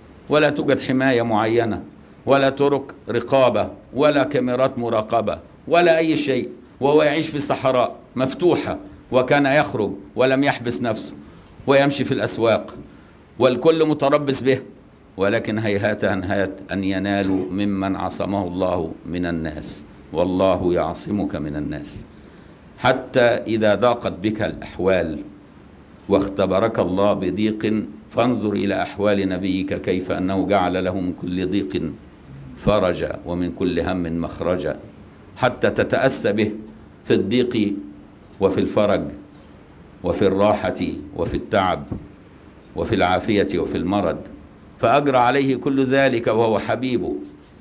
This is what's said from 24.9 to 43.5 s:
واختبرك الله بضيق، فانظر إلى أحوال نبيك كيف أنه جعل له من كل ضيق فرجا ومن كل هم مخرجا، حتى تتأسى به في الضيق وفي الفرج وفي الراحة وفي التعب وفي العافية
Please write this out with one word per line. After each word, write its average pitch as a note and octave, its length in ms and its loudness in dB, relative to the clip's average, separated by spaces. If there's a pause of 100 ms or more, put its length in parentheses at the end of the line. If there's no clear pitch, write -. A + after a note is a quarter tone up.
واختبرك G2 720 0
الله F#2+ 340 2
بضيق، G#2+ 720 -2 (260)
فانظر A2+ 420 0
إلى G2+ 280 -2
أحوال G2+ 480 0
نبيك F#2 520 -2
كيف F2+ 300 -2
أنه F#2 360 -2
جعل F#2 360 2
له F#2 160 -2
من F2+ 140 -4
كل F2+ 360 -4
ضيق E2 420 -2 (680)
فرجا F2+ 680 0
ومن F2 260 -4
كل F2 280 -2
هم E2+ 420 -2
مخرجا، E2 580 -4 (580)
حتى A#2+ 320 0
تتأسى A#2 640 0
به G#2+ 180 0 (540)
في A#2+ 80 2
الضيق G#2+ 600 0 (680)
وفي F#2+ 200 2
الفرج F#2+ 440 2 (1000)
وفي F2 240 2
الراحة F#2 540 0 (340)
وفي - 220 -4
التعب F2 460 0 (920)
وفي E2+ 200 -2
العافية F#2 640 0